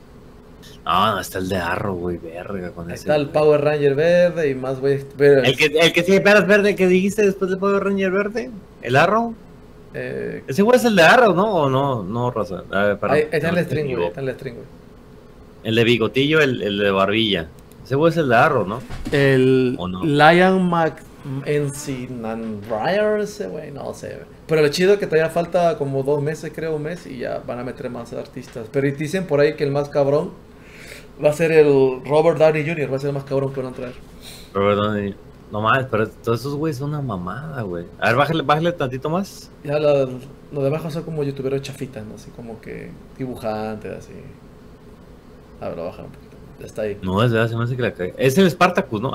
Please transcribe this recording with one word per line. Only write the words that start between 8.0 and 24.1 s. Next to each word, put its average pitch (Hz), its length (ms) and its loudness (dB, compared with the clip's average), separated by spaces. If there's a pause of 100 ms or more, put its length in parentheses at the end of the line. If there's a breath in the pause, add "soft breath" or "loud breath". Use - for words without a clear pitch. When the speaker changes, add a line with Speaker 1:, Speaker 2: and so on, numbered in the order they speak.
Speaker 1:
verde, 214 380 -4 (320)
el 120 140 0
Arrow. 214 400 2 (580)
Speaker 2:
Eh, 123 540 -8
Speaker 1:
Ese 135 140 0
güey 240 160 2
es 220 80 0
el 226 100 2
de 170 80 6
Arrow, 208 320 6
¿no? 208 180 0
¿O 147 160 2
no? 131 340 0
No, 117 280 -4
raza. 95 400 -4
A 98 120 0
ver, 101 160 2
perdón, 107 180 0
Speaker 2:
ahí, - 140 2
está 170 60 0
en 143 60 -2
Speaker 1:
no, 165 60 -2
Speaker 2:
el 170 60 0
Speaker 1:
me 170 80 2
Speaker 2:
stream, 139 220 -4
güey, - 80 -4
Speaker 1:
equivoco. 85 160 -2
Speaker 2:
está 127 120 -10
en 135 80 -6
el 123 60 -6
stream, 120 200 -12
güey. 113 120 -16 (960)
Speaker 1:
El 110 120 0
de 117 80 6
bigotillo, 123 580 2
el, 131 200 0
el 101 180 -2
de 101 120 2
barbilla. 98 560 0 (360)
Ese 131 120 -4
güey 160 160 4
es 151 60 -2
el 151 120 0
de 117 60 4
Arrow, 127 300 4
¿no? 110 160 -6 (300)
Speaker 2:
El 131 680 4
Speaker 1:
¿O 175 80 -6
no? 185 160 -6
Speaker 2:
Lion 175 680 6
Mac-, 165 340 0 (420)
N 147 260 -2
C 131 380 -8
Nan 113 600 -8
Ryan, 202 520 0
ese 208 260 -8
güey, 156 240 -12
no 123 220 -10
sé, - 160 -14
güey. - 380 -16